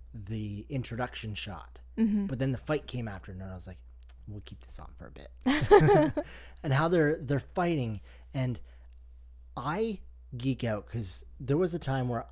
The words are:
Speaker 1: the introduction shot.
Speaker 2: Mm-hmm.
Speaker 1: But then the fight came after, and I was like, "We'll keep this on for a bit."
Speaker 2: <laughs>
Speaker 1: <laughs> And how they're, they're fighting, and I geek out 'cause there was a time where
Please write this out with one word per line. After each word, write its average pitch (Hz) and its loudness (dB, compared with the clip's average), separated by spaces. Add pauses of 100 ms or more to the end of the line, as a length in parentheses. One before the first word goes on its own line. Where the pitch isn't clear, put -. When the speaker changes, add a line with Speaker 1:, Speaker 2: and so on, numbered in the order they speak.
(140)
Speaker 1:
the 104 -6
introduction 120 -6
shot. - -10 (180)
Speaker 2:
Mm-hmm. 208 2
Speaker 1:
But 135 -4
then 135 2
the 123 -2
fight - -2
came 120 -4
after, 98 -10
and 92 -10
I 95 -8
was 90 -12
like, 92 -12 (500)
"We'll 101 -10
keep - -16
this - -14
on - -14
for 60 -14
a - -14
bit." - -16 (140)
Speaker 2:
<laughs> 311 8 (180)
Speaker 1:
<laughs> - -16
And 139 2
how 151 4
they're, 160 6
they're 139 0
fighting, 147 0 (320)
and 127 0 (960)
I 185 -2 (380)
geek 123 0
out 107 0
'cause 104 -6 (140)
there 139 2
was 175 2
a 165 -4
time 131 0
where 120 -2